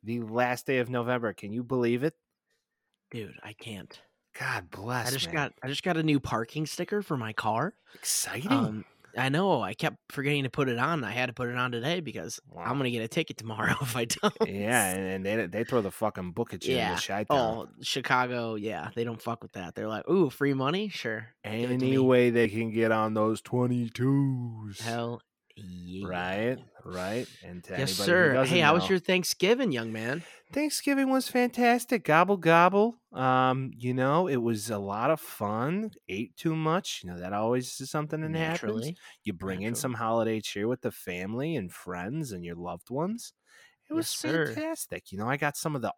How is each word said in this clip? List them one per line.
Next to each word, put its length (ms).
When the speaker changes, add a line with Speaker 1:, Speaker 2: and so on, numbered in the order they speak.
Speaker 1:
the 160
last 460
day 140
of 100
November. 420
Can 180
you 140
believe 380
it? 100
Speaker 2:
Dude, 320
I 120
can't. 440
Speaker 1:
God 320
bless, 380
Speaker 2:
I 40
just 160
Speaker 1:
man. 60
Speaker 2:
got, 180
I 60
just 140
got 140
a 60
new 180
parking 460
sticker 340
for 160
my 160
car. 400
Speaker 1:
Exciting. 580
Speaker 2:
Um, 320
I 140
know. 320
I 100
kept 240
forgetting 340
to 60
put 180
it 100
on. 240
I 80
had 160
to 60
put 160
it 80
on 160
today 280
because 380
Speaker 1:
Wow. 140
Speaker 2:
I'm 100
gonna 140
get 120
a 60
ticket 300
tomorrow 360
<laughs> 60
if 160
I 80
don't. 300
Speaker 1:
Yeah, 480
and, 320
and 0
they, 200
they 180
throw 160
the 100
fucking 420
book 220
at 100
you 80
in 40
the 60
Speaker 2:
Yeah. 60
Speaker 1:
Chi-Town. 280
Speaker 2:
Oh, 320
Chicago, 720
yeah, 400
they 100
don't 160
fuck 220
with 100
that. 220
They're 140
like, 200
"Ooh, 220
free 240
money? 360
Sure. 360
Give 120
it 120
to 60
Speaker 1:
Any 200
Speaker 2:
me." 60
Speaker 1:
way 320
they 180
can 220
get 220
on 220
those 260
twenty-twos. 1400
Speaker 2:
Hell 420
yeah. 500
Speaker 1:
Right, 520
right. 420
And 220
to 120
Speaker 2:
Yes, 220
Speaker 1:
anybody 0
who 60
Speaker 2:
sir. 300
Speaker 1:
doesn't 200
Speaker 2:
Hey, 60
how 140
was 100
Speaker 1:
know, 60
Speaker 2:
your 100
Thanksgiving, 720
young 200
man? 300
Speaker 1:
Thanksgiving 580
was 180
fantastic. 760
Gobble, 320
gobble. 580
Um, 640
you 160
know, 360
it 80
was 340
a 80
lot 320
of 100
fun. 680
Ate 280
too 180
much. 480
You 80
know, 80
that 140
always 480
is 100
something 300
that 100
happens. 320
Speaker 2:
Naturally. 340
Speaker 1:
You 80
bring 300
in 100
Speaker 2:
Naturally. 80
Speaker 1:
some 140
holiday 460
cheer 280
with 120
the 120
family 640
and 160
friends 580
and 140
your 100
loved 340
ones. 440
It 40
was 120
Speaker 2:
Yes, 40
sir. 220
Speaker 1:
fantastic. 560
You 80
know, 100
I 80
got 200
some 180
of 80
the 160